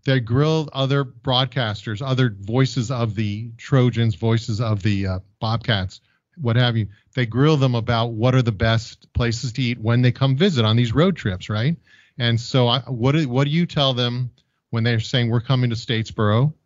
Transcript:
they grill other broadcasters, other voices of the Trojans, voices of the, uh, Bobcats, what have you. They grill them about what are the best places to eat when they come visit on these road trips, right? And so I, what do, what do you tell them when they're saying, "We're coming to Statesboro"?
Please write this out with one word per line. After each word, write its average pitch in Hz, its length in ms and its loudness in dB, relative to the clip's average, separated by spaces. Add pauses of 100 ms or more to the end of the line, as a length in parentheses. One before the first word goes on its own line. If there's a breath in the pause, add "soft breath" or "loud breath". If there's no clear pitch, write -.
they 131 160 2
grill 143 540 0
other 135 320 0
broadcasters, 123 1000 -2
other 127 320 0
voices 123 540 0
of 117 240 -2
the 107 420 -4
Trojans, 117 580 2
voices 113 440 -2
of 107 220 -2
the, 98 260 0
uh, 92 120 -4 (200)
Bobcats, 101 640 -4 (400)
what 117 140 0
have 123 200 2
you. 107 120 0 (260 soft breath)
They 123 120 -2
grill 139 320 2
them 131 180 2
about 117 320 0
what 117 280 2
are 131 60 4
the 120 100 0
best 113 600 -2
places 117 400 -2
to 139 80 -4
eat 120 180 -2
when 117 220 2
they 123 100 4
come 135 240 0
visit 143 300 2
on 107 100 4
these 117 180 2
road 165 220 2
trips, - 340 -6
right? 117 280 -2 (400 soft breath)
And 120 220 0
so 123 280 2
I, 120 120 2
what 127 340 0
do, 156 160 0
what 131 160 2
do 147 60 -2
you 170 140 0
tell 139 280 0
them 123 380 -2 (380)
when 113 140 -2
they're 117 160 2
saying, 120 300 0
"We're 117 120 2
coming 123 280 0
to 117 60 -2
Statesboro"? 113 760 0 (120)